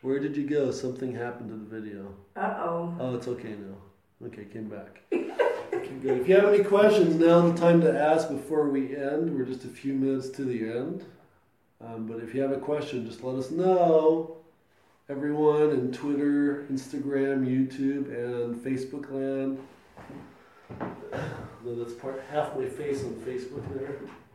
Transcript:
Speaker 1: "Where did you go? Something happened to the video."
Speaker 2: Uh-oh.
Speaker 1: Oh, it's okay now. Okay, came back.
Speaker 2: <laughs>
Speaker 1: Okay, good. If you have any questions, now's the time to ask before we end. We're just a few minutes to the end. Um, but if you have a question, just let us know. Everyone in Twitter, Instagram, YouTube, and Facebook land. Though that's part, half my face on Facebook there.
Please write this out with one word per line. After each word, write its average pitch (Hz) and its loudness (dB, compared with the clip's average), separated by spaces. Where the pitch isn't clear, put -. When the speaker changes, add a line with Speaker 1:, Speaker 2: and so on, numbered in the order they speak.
Speaker 1:
"Where 135 -2
did 143 -4
you 139 -2
go? 139 0
Something 127 -6
happened 117 -8
to 110 -10
the 107 -12
video." 101 -12
Speaker 2:
Uh-oh. 170 -4
Speaker 1:
Oh, 127 -4
it's 123 -6
okay 113 -8
now. - -16
Okay, 104 -14
came 110 -12
back. 104 -14
Speaker 2:
<laughs> - -2
Speaker 1:
Okay, - -6
good. 127 0
If - -2
you 190 8
have 202 8
any 202 6
questions, 196 6
now's 170 8
the - -2
time 170 8
to 143 4
ask 160 4
before 147 0
we 135 0
end. 147 -2
We're 127 -2
just 123 -8
a 120 -12
few 135 -6
minutes 135 0
to 139 -6
the 113 -2
end. 143 -4
Um, 113 -8
but 117 -8
if 113 -12
you 135 0
have 135 0
a 131 -2
question, 131 -4
just 120 -12
let 131 -4
us 131 -6
know. 165 4
Everyone 147 4
in 127 2
Twitter, 143 0
Instagram, 135 0
YouTube, 135 0
and 120 -4
Facebook 131 -6
land. 135 -2
Though 120 -6
that's 120 -8
part, 135 -10
half 147 -2
my 127 -4
face 139 -6
on 117 -8
Facebook 123 -8
there. 135 -8